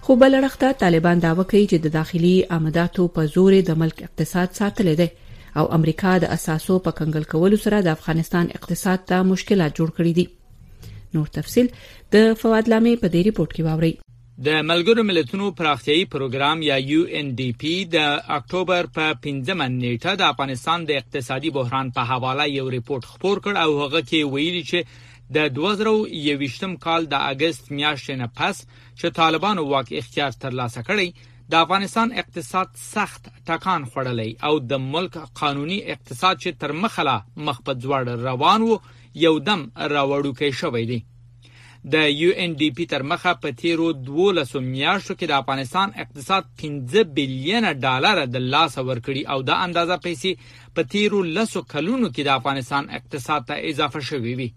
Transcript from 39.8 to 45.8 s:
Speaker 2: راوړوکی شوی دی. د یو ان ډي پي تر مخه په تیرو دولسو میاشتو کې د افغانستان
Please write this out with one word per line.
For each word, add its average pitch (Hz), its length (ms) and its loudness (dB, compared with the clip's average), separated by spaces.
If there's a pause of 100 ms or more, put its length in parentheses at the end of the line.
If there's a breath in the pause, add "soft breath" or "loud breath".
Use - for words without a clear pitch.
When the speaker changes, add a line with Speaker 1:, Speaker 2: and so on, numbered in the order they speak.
Speaker 2:
راوړوکی 139 580 0 (100)
شوی 120 300 -2
دی. 117 100 -4 (920 soft breath)
د - 20 2 (260)
یو 170 100 4 (120)
ان 170 160 -4
ډي 151 160 2
پي 165 160 -6
تر 139 180 -4
مخه 175 220 0 (100)
په 156 80 -6 (120)
تیرو 165 320 0
دولسو 143 680 0
میاشتو 143 520 -2
کې 175 160 -6
د 151 120 0
افغانستان 139 500 -2 (120)